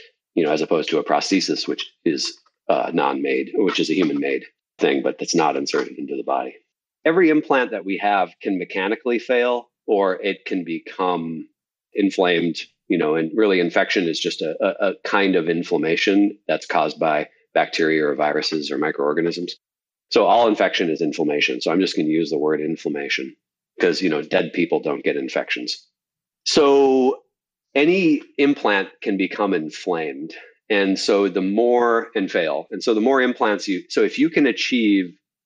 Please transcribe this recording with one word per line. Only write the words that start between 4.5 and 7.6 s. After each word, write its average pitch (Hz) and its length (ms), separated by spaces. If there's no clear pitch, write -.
thing, 71 240
but - 160
that's - 180
not 76 220
inserted 71 400
into 71 180
the 65 80
body. 65 300
Every 165 240
implant 139 420